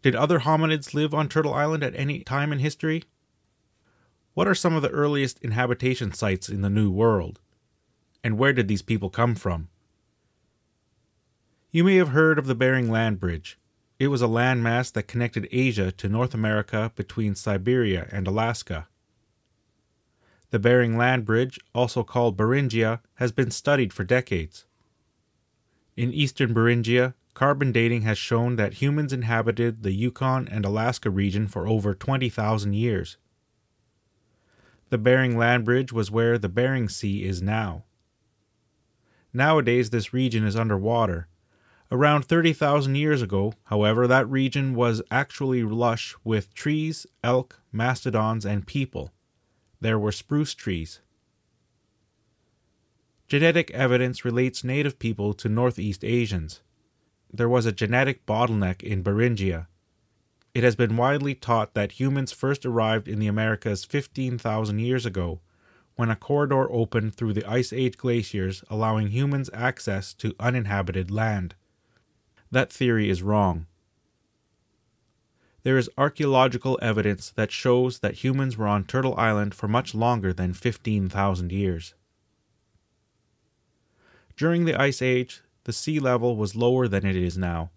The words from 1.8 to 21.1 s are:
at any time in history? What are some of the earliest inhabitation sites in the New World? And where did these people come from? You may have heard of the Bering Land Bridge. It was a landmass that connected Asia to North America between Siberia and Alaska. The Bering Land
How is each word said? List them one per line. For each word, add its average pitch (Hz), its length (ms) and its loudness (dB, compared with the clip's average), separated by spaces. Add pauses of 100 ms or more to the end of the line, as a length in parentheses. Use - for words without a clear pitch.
at 127 120 -4
any 139 240 -4
time 143 340 -2
in 139 60 -2
history? 156 440 -2 (1300)
What 185 120 0
are 185 80 4
some 165 200 0
of 143 80 0
the - 80 -2
earliest 147 480 0
inhabitation 123 760 -2
sites 95 340 -2
in 101 140 -4
the 101 80 2
New 104 220 4
World? 98 500 2 (840)
And 110 140 0
where 135 160 4
did 117 140 2
these 101 160 0
people 98 260 -2
come 120 240 0
from? 85 340 -4 (2000)
You 165 120 4
may 190 120 6
have 175 140 6
heard 156 280 6
of 139 80 -2
the 131 100 0
Bering 127 340 2
Land 113 300 0
Bridge. 85 380 -6 (420)
It 135 80 2
was 135 140 0
a 120 60 2
landmass 120 640 2
that 107 140 -4
connected 120 440 -4
Asia 110 400 0
to - 160 -8
North 117 280 -2
America 107 600 -2
between 104 400 -4
Siberia 101 760 0
and 95 180 -4
Alaska. 104 600 -4 (1600)
The 117 80 0
Bering 117 360 4
Land 123 300 2